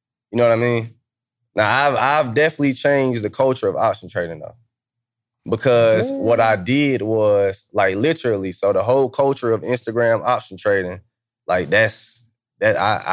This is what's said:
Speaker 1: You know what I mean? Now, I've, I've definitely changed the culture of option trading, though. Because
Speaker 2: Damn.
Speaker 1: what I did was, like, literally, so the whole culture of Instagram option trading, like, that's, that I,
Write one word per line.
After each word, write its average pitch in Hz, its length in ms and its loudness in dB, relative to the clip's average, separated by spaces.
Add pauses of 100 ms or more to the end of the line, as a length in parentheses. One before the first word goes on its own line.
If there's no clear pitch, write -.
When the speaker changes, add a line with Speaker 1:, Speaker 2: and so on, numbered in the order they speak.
(320)
Speaker 1:
You 110 60 -4
know 120 100 4
what 117 60 4
I 113 80 0
mean? 117 320 -2 (640)
Now, 104 140 2
I've, 135 260 2 (320)
I've 117 60 -8
definitely 147 400 0
changed 131 500 0
the 104 60 -2
culture 131 380 0
of 95 80 -2
option 98 340 -2
trading, 82 300 -6
though. - 160 -16 (920)
Because 117 640 2
Speaker 2:
Damn. 269 80 -6
Speaker 1:
what 113 200 0
I 113 160 4
did 127 460 0
was, 104 720 0
like, 98 220 0
literally, 107 560 -2
so 98 220 -2
the 95 100 0
whole 127 260 2
culture 139 420 -2
of 110 100 0
Instagram 113 640 0
option 104 320 -2
trading, 92 460 -2 (460)
like, 90 220 0
that's, 107 520 0 (380)
that 104 180 2
I, 101 240 0 (120)